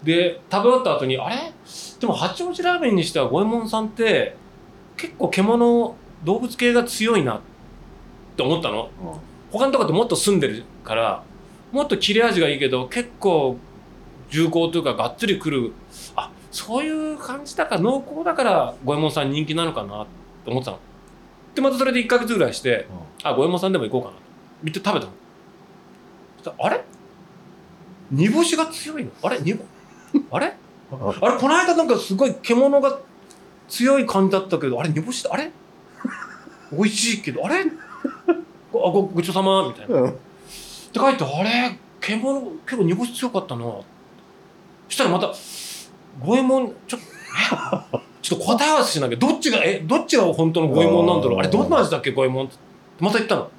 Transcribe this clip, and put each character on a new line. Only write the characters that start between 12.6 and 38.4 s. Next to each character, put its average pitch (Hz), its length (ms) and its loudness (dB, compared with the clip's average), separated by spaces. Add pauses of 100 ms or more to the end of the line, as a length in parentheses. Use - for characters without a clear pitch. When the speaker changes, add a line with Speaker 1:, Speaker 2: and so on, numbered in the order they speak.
Speaker 1:
ど、 127 180 -2
結 233 220 -6 (100)
構 147 380 2 (720)
重 160 180 2
厚 165 240 2
と 170 60 -2
い - 20 2
う 147 40 -4
か、 131 100 0
が 117 140 -2
っ - 100 -6
つ 233 80 -2
り 202 140 0
く 156 100 -4
る。 127 220 -2 (440)
あ、 - 140 -4 (220)
そ 240 300 -4
う - 20 -4
い 311 300 -4
う 294 40 -10
感 277 280 -12
じ - 120 -12
だ 339 80 0
か 226 100 -2
ら、 170 60 0
濃 262 260 2
厚 311 160 -8
だ 330 120 0
か 269 80 0
ら、 165 320 2 (100)
五 139 80 0
右 147 60 0
衛 - 20 0
門 156 100 2
さ 151 120 0
ん 135 80 0
人 151 140 -2
気 151 100 -4
な 170 100 0
の 160 80 -4
か 107 100 -6
な 101 200 -10
っ - 20 -10 (400)
て 117 60 -6
思 127 80 0
っ - 20 -6
て 127 40 -10
た 101 60 -6
の。 95 80 -12 (760)
で、 277 80 0
ま 269 80 4
た 254 80 -4
そ 269 60 4
れ 262 60 2
で 240 80 2
一 233 80 -2
ヶ 247 120 4
月 233 160 -2
ぐ 196 40 0
ら 135 100 4
い - 40 -6
し - 80 -10
て、 117 260 0 (360)
Speaker 2:
う - 40 -2
ん。 - 0 -
Speaker 1:
あ、 143 40 0
五 113 60 0
右 143 100 4
衛 170 40 2
門 180 80 0
さ 190 100 0
ん - 20 0
で 185 80 2
も 120 60 -2
行 104 60 -6
こ 127 80 0
う - 40 -4
か 104 60 -10
な。 92 40 -18 (500)
行 160 140 -6
っ - 20 -6
て 196 80 -8
食 202 60 0
べ 156 60 0
た 101 80 -8
の。 95 40 -16 (1300)
そ - 140 -12
し - 40 -16
た - 80 -6
ら、 - 40 0
あ - 20 2
れ？ - 140 -4 (1300)
煮 151 160 4
干 302 160 4
し 330 120 0
が 320 120 0
強 311 320 -10
い 220 40 -6
の？ 117 80 -10 (120)
あ 185 60 0
れ？ 247 100 -2
煮 170 140 -2
干-、 220 60 -4 (680)
<laughs> - 20 -8
あ 147 80 0
れ？ 320 140 -2 (380)
Speaker 2:
う 135 40 -12
ん。 107 140 -4
Speaker 1:
あ - 40 -2
れ？ 233 240 2
こ 262 120 0
の 320 80 4
間 359 180 4
な 330 80 4
ん - 40 0
か 240 100 4
す - 180 -4
ご 277 100 4
い 240 100 0
獣 269 460 4
が 269 180 0 (680)
強 269 320 4
い 240 60 2
感 190 220 2
じ - 40 2
だ 190 80 2
っ 190 80 -6
た 170 100 0
け 139 120 0
ど、 120 100 -2
あ 147 40 -2
れ？ 165 60 -2
煮 156 120 0
干 240 100 -8
し - 120 -6
だ、 - 100 -4
あ - 40 -2
れ？ 311 140 -4 (640)
<laughs> - 580 -18
美 156 120 0
味 214 60 4
し 220 260 -2
い 190 60 -10
け 139 120 -6
ど、 127 120 -4
あ 202 40 -4
れ？ 370 160 0 (1080)